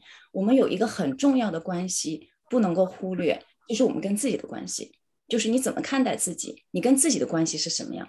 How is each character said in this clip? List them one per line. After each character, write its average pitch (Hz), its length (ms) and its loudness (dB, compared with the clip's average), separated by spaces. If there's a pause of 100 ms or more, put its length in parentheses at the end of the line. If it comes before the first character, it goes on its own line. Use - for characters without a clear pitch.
(320)
我 185 100 -2
们 220 120 4
有 269 140 6
一 - 80 -2
个 220 100 2
很 160 300 -2
重 269 220 4
要 214 120 2
的 165 100 -4
关 180 280 -4
系 156 400 -6 (220)
不 247 100 2
能 180 140 2
够 185 100 4
忽 185 300 -4
略， 180 260 0 (280)
就 233 60 -4
是 254 100 4
我 - 40 6
们 - 120 -2
跟 202 160 0
自 240 100 -2
己 208 100 0
的 - 120 -10
关 - 180 -10
系， - 260 -10 (360)
就 233 100 0
是 214 100 0
你 233 100 4
怎 262 140 0
么 - 80 -6
看 269 220 0
待 208 140 0
自 - 180 -4
己， - 280 -12 (100)
你 180 80 -2
跟 254 160 4
自 302 140 4
己 214 80 2
的 - 60 0
关 160 220 0
系 156 100 -4
是 160 140 -4
什 - 140 -6
么 - 100 -10
样。 - 140 -10